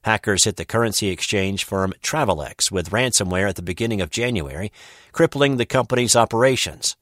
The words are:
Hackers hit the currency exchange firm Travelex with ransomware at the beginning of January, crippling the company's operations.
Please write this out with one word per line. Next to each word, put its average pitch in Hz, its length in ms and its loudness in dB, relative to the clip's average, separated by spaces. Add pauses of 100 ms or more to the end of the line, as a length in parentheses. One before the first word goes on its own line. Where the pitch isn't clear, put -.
Hackers 107 400 2
hit 104 120 -2
the 90 80 -8
currency 110 440 0
exchange 95 560 -2
firm 95 280 -2 (100)
Travelex 95 680 -2
with 87 200 -4
ransomware 101 580 0
at 95 80 -4
the 90 60 -12
beginning 101 380 -2
of 85 80 -2
January, 117 640 -4 (400)
crippling 139 460 2
the 120 80 0
company's 120 500 2
operations. 117 840 2